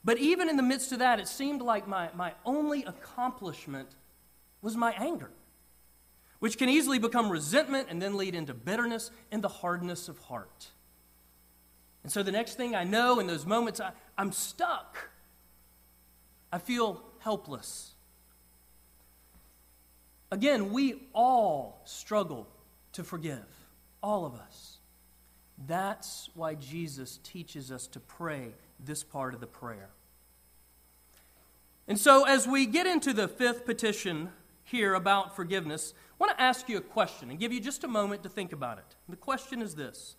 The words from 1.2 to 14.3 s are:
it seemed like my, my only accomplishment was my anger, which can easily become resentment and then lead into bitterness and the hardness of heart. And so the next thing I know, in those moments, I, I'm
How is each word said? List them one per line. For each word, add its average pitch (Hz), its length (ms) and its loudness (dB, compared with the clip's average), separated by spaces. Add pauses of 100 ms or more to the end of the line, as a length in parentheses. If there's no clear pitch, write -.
it 185 80 -6
seemed 277 320 -4
like 220 260 0
my, 190 280 -4
my 175 180 -4 (140)
only 294 380 0
accomplishment 180 1080 -8 (680)
was 220 120 -4
my 233 180 2
anger, 254 380 -4 (1080)
which 220 180 -2
can 254 140 4
easily 269 280 4
become 233 300 2
resentment 240 640 0
and 170 100 -4
then 202 160 -2
lead 190 180 -2
into 151 200 -6
bitterness 220 560 -2 (200)
and 214 120 -2
the 202 60 -2
hardness 175 600 -4
of 147 120 -16
heart. - 480 -12 (1300)
And 139 80 -14
so 202 120 0
the 190 100 0
next 233 220 0
thing 240 200 -2
I 185 100 0
know, 233 360 4
in 190 60 0
those 160 180 -4
moments, 220 360 0
I, 185 120 -6 (240)
I'm 196 160 -2